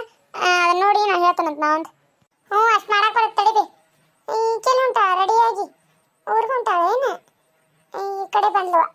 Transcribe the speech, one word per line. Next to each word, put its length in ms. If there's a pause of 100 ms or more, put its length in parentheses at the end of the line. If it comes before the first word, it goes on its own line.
(360)
ಆ, 340
ಅದನ್ನ 100
ನೋಡಿ 320
ನಾ 140
ಹೇಳ್ತಾನಂತ 340
ನಾ 160
ಒಂದ್. 120 (680)
ಹ್ಞೂ, 220
ಅಷ್ಟ್ 140
ಮಾಡಾಕ್ 260
ಬರತ್ 220
ತಡಿಬೆ. 260 (680)
ಈ 260
ಕೆಲ್ 240
ಹೊಂಟ 140
ರೆಡಿಯಾಗಿ 640 (760)
ಊರ್ಗ್ 140
ಹೊಂಟಾಳ 300
ಏನ? 360 (840)
ಈ 320
ಕಡೆ 220
ಬಂದ್ಲವ. 280 (140)